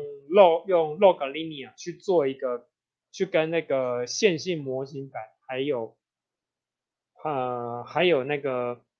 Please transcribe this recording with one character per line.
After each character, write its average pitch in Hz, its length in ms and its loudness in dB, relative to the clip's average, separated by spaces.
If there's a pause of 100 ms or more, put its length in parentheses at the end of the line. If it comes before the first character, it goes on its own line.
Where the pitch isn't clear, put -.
(300)
log， 175 360 6
用 165 320 2
log 196 200 6 (120)
linear 151 460 -10
去 175 160 -12
做 165 340 2
一 135 80 -2
个， 123 340 -6 (440)
去 190 140 -4
跟 160 240 0
那 165 100 0
个 127 460 -2
线 175 320 0
性 156 260 -6
模 131 220 -6
型 139 240 -12
版， 120 120 -12 (240)
还 131 140 -6
有， 127 340 -4 (1300)
呃， 123 600 -4
还 156 200 0
有 156 200 4
那 143 160 -4
个 123 420 -4 (180)